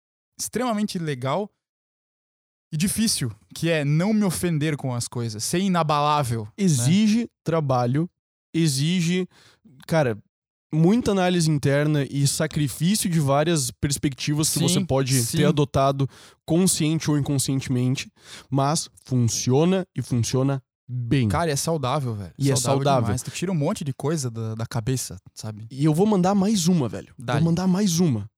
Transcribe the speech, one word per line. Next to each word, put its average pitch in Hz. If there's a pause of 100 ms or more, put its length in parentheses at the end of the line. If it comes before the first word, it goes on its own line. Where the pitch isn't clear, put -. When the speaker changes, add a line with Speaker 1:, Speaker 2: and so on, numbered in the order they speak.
(400)
Speaker 1:
extremamente 214
legal 151 (1200)
e 156
difícil, 180 (220)
que 160
é 151
não 170
me 214
ofender 160
com 131
as 117
coisas, 117
ser -
inabalável, 147
né? 107
Speaker 2:
Exige 202 (140)
trabalho 139 (440)
exige, 165 (600)
cara, 135 (560)
muita 208
análise 180
interna 147
e 139
sacrifício 160
de 165
várias 143
perspectivas 147
que -
Speaker 1:
Sim, -
Speaker 2:
você 180
pode 135
Speaker 1:
sim. 117
Speaker 2:
ter 147
adotado 139 (380)
consciente 160
ou 147
inconscientemente, 135 (380)
mas 139 (160)
funciona 135 (100)
e 131
funciona 127 (280)
bem. 123
Speaker 1:
Cara, 160
é 139
saudável, 135
velho. 98
Speaker 2:
E 139
é 135
Speaker 1:
Saudável 135
Speaker 2:
saudável. 135
Speaker 1:
demais. 123
Tu -
tira 180
um 185
monte 165
de 139
coisa 139
da, 110
da 113
cabeça, 120 (160)
sabe? 110
Speaker 2:
E 135
eu 156
vou 180
mandar 196
mais 190
uma, 156
velho. -
Speaker 1:
Dá-lhe. 123
Speaker 2:
Vou 165
mandar 180
mais 180
uma. 117